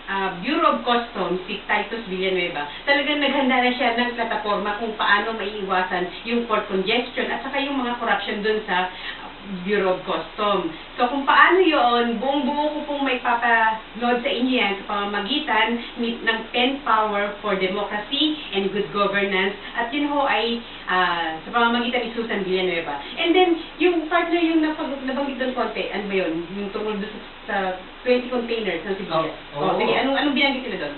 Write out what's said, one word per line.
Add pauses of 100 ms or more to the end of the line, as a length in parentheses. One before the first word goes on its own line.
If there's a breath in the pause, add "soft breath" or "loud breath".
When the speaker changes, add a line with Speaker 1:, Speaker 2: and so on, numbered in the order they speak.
Speaker 1:
ah,
Bureau
of
Customs,
si
Titus
Villanueva, (160 loud breath)
talagang
naghanda
na
siya
ng
plataforma
kung
paano
maiiwasan (160 loud breath)
yung
port
congestion
at
saka
yung
mga
corruption
dun
sa (680 loud breath)
Bureau
of
Customs. (240 loud breath)
So,
kung
paano
yun,
buong
buo
ko
pong
may
papanood
sa
inyo
yan
sa
pamamagitan (160)
ni,
ng
Pen
Power
for
Democracy (160)
and
Good
Governance. (240 loud breath)
At
yun
ho
ay, (240 loud breath)
ah,
sa
pamamagitan
ni
Susan
Villanueva. (240 loud breath)
And
then, (160 loud breath)
yung
partner
yung
napag-,
nabanggit
doon
konti,
ano
ba
yun? (160)
Yung
tungkol
doon
sa, (240)
sa (440)
twenty
containers
ng
sibuyas. (240)
Speaker 2:
Oh,
Speaker 1:
Oh,
Speaker 2:
oo.
Speaker 1:
sige,
anong,
anong
binanggit
nila
doon?